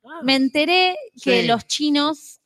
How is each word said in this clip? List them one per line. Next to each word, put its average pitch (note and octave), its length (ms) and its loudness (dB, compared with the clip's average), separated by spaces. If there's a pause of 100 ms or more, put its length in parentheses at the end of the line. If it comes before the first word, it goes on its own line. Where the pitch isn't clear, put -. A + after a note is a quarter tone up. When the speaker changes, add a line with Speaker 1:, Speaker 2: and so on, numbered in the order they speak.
Speaker 1:
Ah. D4+ 200 -18
Speaker 2:
me C4+ 120 2
enteré D#4 600 2 (280)
que A#3+ 180 2
Speaker 3:
Sí. A#3+ 60 -2
Speaker 2:
los A#3 180 0
chinos D4 800 -4